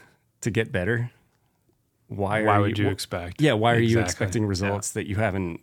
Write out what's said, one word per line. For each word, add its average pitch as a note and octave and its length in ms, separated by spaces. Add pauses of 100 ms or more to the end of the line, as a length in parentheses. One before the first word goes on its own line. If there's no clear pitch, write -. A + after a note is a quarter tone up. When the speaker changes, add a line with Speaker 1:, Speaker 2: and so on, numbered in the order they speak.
(420)
Speaker 1:
to A#2+ 80
get A2 200
better, A#2 400 (1000)
why G#2 360
Speaker 2:
Why G#2 120
Speaker 1:
are G#2 40
Speaker 2:
would G2+ 180
Speaker 1:
you, G#2 60
Speaker 2:
you G2 60
Speaker 1:
wh- - 20
Speaker 2:
expect? F2+ 480
Speaker 1:
Yeah, C#3+ 140
why A2 200
are A#2 40
you A2+ 200
Speaker 2:
Exactly. A2 60
Speaker 1:
expecting G#2+ 400
Speaker 2:
Yeah. G#2 40
Speaker 1:
results G2 440
that G2 160
you F#2+ 80
haven't, F#2+ 460